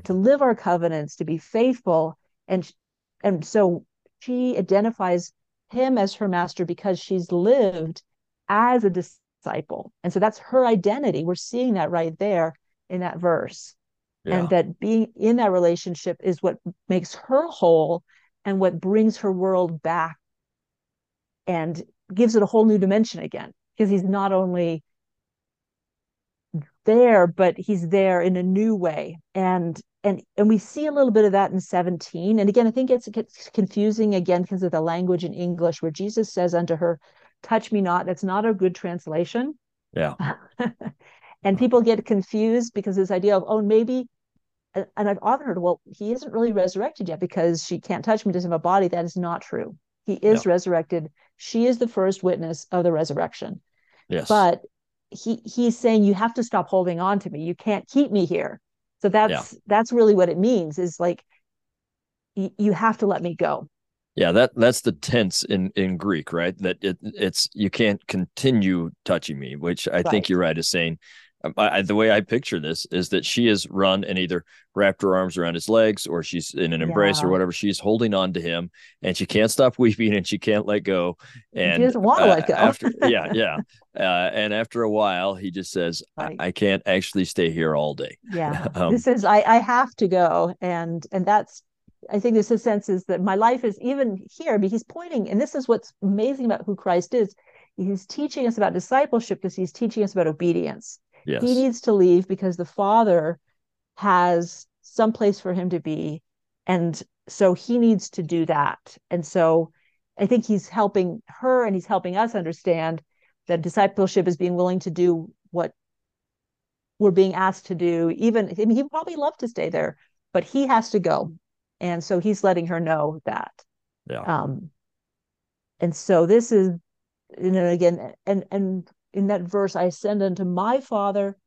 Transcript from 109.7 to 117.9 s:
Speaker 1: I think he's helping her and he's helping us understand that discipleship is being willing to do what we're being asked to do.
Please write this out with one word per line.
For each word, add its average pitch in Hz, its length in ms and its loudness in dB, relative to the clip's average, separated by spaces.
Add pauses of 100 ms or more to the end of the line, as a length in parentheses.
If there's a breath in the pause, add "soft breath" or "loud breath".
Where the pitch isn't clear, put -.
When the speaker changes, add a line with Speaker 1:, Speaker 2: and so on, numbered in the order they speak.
Speaker 1:
I 202 60 0
think 233 220 2
he's 208 220 -2
helping 202 580 -2
her 254 400 0
and 202 80 -2
he's 180 100 -4
helping 180 320 -4
us 233 180 -2
understand 165 680 -2 (440)
that 170 140 -2
discipleship 190 640 2
is 180 120 -2
being 180 160 -2
willing 180 260 0
to 185 100 -8
do 165 400 0 (200)
what 165 220 -4 (1300)
we're 202 120 4
being 190 240 4
asked 190 320 -2
to 185 80 -6
do. 165 420 0